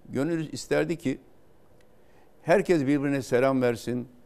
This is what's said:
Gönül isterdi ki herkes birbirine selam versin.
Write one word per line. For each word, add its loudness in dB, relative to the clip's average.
Gönül -4
isterdi -2
ki -6
herkes 2
birbirine 0
selam 2
versin. -2